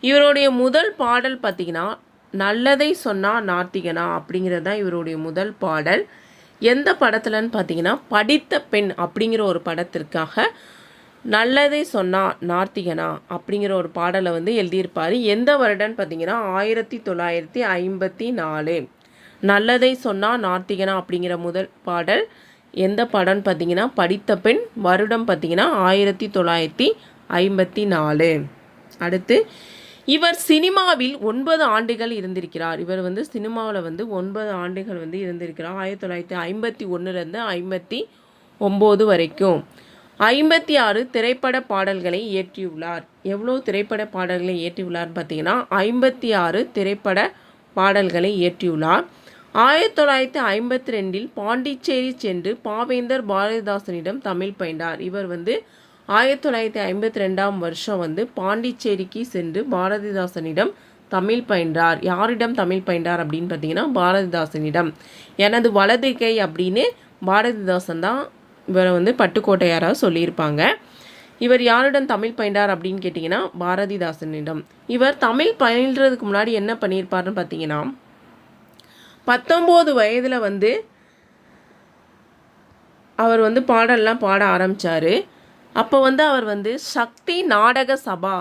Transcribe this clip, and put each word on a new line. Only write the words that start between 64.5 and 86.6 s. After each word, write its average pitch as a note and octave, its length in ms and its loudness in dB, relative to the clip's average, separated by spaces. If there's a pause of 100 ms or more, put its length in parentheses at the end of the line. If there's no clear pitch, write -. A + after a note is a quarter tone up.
"எனது A3+ 360 4
வலது A3+ 420 4
கை" A#3 240 0
அப்படின்னு F#3 460 0 (380)
பாரதிதாசன் F#3 800 0
தான் A3+ 200 -2 (480)
இவரை F#3 220 4
வந்து F3+ 220 4
பட்டுக்கோட்டையாரா F#3 840 2
சொல்லியிருப்பாங்க. E3 640 0 (800)
இவர் B3 220 4
யாரிடம் C4 440 4
தமிழ் A3+ 300 -2
பயின்றார் G3+ 360 2
அப்படின்னு F#3 280 -4
கேட்டிங்கன்னா, F3 380 -4 (200)
பாரதிதாசனிடம். E3 1040 -4 (260)
இவர் B3+ 320 2
தமிழ் C4+ 400 2
பயின்றதுக்கு B3+ 680 2
முன்னாடி G#3 280 0
என்ன G#3+ 220 -2
பண்ணியிருப்பாருன்னு F#3+ 640 -2
பார்த்தீங்கன்னா, D#3+ 400 -4 (1500)
பத்தொம்போது E4+ 680 6
வயதுல B3 440 2
வந்து G3+ 320 0 (2500)
அவர் A3+ 220 4
வந்து A3 200 4
பாடல்லாம் A#3 580 4
பாட G3 260 2
ஆரம்பிச்சாரு. F#3 720 2 (600)
அப்போ A3+ 260 2
வந்து C4 240 4
அவர் C4+ 200 2
வந்து G#3+ 340 -4 (100)